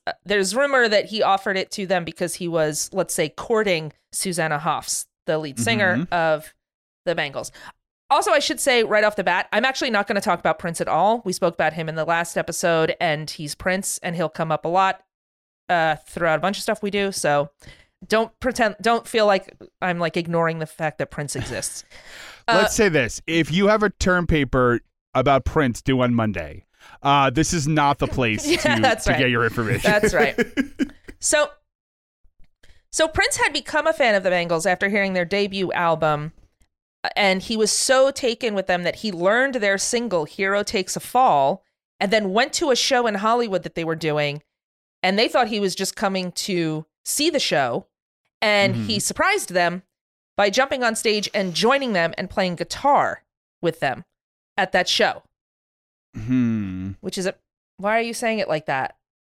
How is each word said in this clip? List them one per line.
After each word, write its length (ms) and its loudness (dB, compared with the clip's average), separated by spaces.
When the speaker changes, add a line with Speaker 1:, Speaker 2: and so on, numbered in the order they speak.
Speaker 1:
Uh, 80 -6
there's 300 0
rumor 320 2
that 180 2
he 180 -2
offered 340 0
it 140 -4
to 160 -6
them 180 0
because 300 -6
he 120 -8
was, 460 0
let's 200 -2
say, 160 0
courting 640 -2
Susanna 480 -2
Hoffs, 480 -4
the 120 0
lead 220 -6
singer 380 0
Speaker 2:
Mm-hmm. 160 -4
Speaker 1:
of 400 0
the 100 0
Bangles. 360 -6
Also, 220 2
I 80 4
should 200 -2
say 240 2
right 200 2
off 120 2
the 80 -4
bat, 280 0
I'm 140 0
actually 240 -2
not 180 0
gonna 140 0
talk 180 0
about 200 0
Prince 200 -6
at 80 -2
all. 380 2
We 80 -2
spoke 220 0
about 180 0
him 160 -6
in 60 -8
the 100 -2
last 320 -2
episode, 640 0
and 280 -2
he's 260 -10
Prince, 480 -4
and 120 -6
he'll 140 -2
come 220 -4
up 140 -2
a 40 -2
lot, 320 2
uh, 280 2
throughout 320 0
a 40 -2
bunch 160 -2
of 60 -10
stuff 200 -4
we 80 -4
do. 200 -2
So 380 0
don't 320 0
pretend, 420 -2
don't 260 0
feel 180 2
like 320 2
I'm, 180 -2
like, 160 -2
ignoring 440 0
the 80 -4
fact 320 -6
that 100 -4
Prince 260 -8
exists. 540 -8
Speaker 2:
<laughs> 40 -20
Speaker 1:
Uh, 120 4
Speaker 2:
Let's 140 2
say 120 4
this. 400 0
If 240 0
you 160 4
have 160 4
a 60 2
term 360 0
paper 540 2
about 300 4
Prince 380 0
due 180 2
on 140 2
Monday, 500 -2
uh, 260 4
this 220 0
is 160 -2
not 320 2
the 80 0
place 400 -2
Speaker 1:
<laughs> 180 0
Yeah, 120 2
Speaker 2:
to, 40 0
Speaker 1:
that's 220 2
Speaker 2:
to 80 0
Speaker 1:
right. 80 0
Speaker 2:
get 100 2
your 140 2
information. 380 0
Speaker 1:
That's 220 2
right. 260 2
Speaker 2:
<laughs> 800 -6
Speaker 1:
So, 300 0
so 200 2
Prince 260 0
had 160 0
become 340 -2
a 60 4
fan 240 2
of 80 0
the 60 2
Bangles 360 0
after 220 0
hearing 240 0
their 140 0
debut 480 -2
album, 580 0
and 240 2
he 160 -4
was 120 2
so 420 4
taken 440 -2
with 120 -2
them 160 0
that 120 -2
he 160 -6
learned 440 2
their 220 2
single, 460 -2
Hero 400 -2
Takes 320 -4
a 60 -6
Fall, 640 2
and 140 0
then 180 2
went 220 0
to 180 0
a 60 4
show 300 2
in 80 -2
Hollywood 480 0
that 120 -12
they 80 -4
were 100 -2
doing, 480 -2
and 160 2
they 80 4
thought 220 2
he 100 -2
was 160 0
just 220 -6
coming 340 -2
to 540 -4
see 260 0
the 120 0
show, 460 0
and 320 2
Speaker 2:
Mm-hmm. 120 -2
Speaker 1:
he 160 -2
surprised 500 -2
them 320 0
by 160 4
jumping 320 0
on 120 0
stage 380 0
and 220 -2
joining 380 2
them 220 0
and 140 -6
playing 260 -2
guitar 680 0
with 200 -2
them 260 -4
at 160 0
that 160 2
show. 360 0
Speaker 2:
Hmm. 760 -2
Speaker 1:
Which 160 -8
is 80 -4
a, 100 -4
why 200 0
are 40 2
you 120 -4
saying 260 -2
it 80 -2
like 200 -2
that? 280 -4